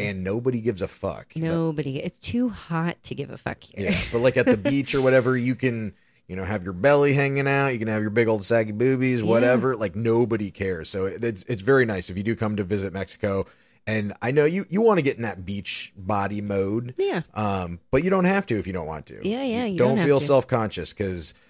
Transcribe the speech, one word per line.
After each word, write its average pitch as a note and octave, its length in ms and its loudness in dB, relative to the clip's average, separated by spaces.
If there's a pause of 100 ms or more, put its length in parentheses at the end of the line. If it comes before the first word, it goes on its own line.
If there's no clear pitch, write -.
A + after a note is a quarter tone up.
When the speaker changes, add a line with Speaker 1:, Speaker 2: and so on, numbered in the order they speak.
Speaker 1:
And F#2+ 160 -4
nobody A2+ 380 -2
gives A2 200 -2
a A#2 80 -2
fuck. - 460 -10
But D#3+ 80 -6
Speaker 2:
Nobody. D#3+ 560 -2
It's - 220 -10
too A#3+ 300 -2
hot E3+ 520 -4
to - 140 -12
give C3+ 140 -8
a - 60 -12
fuck - 280 -8
here. G2 260 -4
Speaker 1:
Yeah. F#2 100 0 (120)
But, A#2 80 0
like, B2 160 4
at B2 100 4
the B3 100 6
Speaker 2:
<laughs> F#3+ 140 -2
Speaker 1:
beach C#3 240 0
or C#3 80 2
whatever, C3 340 6
you B2 200 0
can, A2+ 360 -2 (340)
you F2+ 100 -10
know, F#2+ 80 -6
have G2 200 -4
your F#2 80 -6
belly C#3+ 400 4
hanging C#3 360 0
out. C#3 260 2
You A#2+ 60 -4
can A2 80 -2
have A2 140 0
your G#2+ 80 -2
big A2+ 180 2
old G#2+ 160 0
saggy A2+ 280 2
boobies, B2+ 480 2
Speaker 2:
Yeah. G#2+ 60 -2
Speaker 1:
whatever. B2 500 4
Like, G#2 200 -4
nobody A2+ 560 2
cares. F2+ 360 -4
So F#2+ 160 -4
it, F#2+ 200 -6
it's, G#2+ 240 -4
it's A#2 140 -4
very B2+ 220 6
nice. G2 240 -2
If F2+ 80 -10
you G2+ 60 -2
do A2 140 -2
come G#2+ 200 -2
to G2+ 80 -2
visit F#2+ 300 -2
Mexico, G2 520 -4 (400)
and G#2+ 260 -2 (100)
I A#2+ 80 0
know D3 140 4
you, F3+ 240 0
you F#3 140 0
wanna G#3 200 4
get C3+ 140 0
in A2+ 60 0
that F#2+ 220 -6
beach - 520 -6
body G2+ 440 -2
mode. G#2 580 -2
Speaker 2:
Yeah. F#4+ 240 -2 (120)
Speaker 1:
Um, F#2+ 460 -4 (100)
but C#3+ 140 2
you F#3 60 0
don't F3+ 140 2
have G3 220 2
to A2 120 0
if F#2 80 -4
you F#2+ 60 -4
don't - 140 -6
want D3+ 200 -10
to. - 200 -10
Speaker 2:
Yeah, A#3 160 -4
yeah, B3 220 -4
Speaker 1:
You G#3+ 80 -4
Speaker 2:
you F3+ 60 -2
Speaker 1:
don't B2 120 6
Speaker 2:
don't - 80 2
have E3+ 80 4
Speaker 1:
feel C#3 140 6
Speaker 2:
to. C#3+ 60 0
Speaker 1:
self-conscious, A#2 680 0
'cause F#2 420 -6 (160)